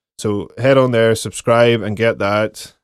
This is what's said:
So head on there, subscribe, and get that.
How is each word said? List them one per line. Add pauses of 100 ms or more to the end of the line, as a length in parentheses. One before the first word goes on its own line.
(160)
So
head
on
there,
subscribe,
and
get
that. (120)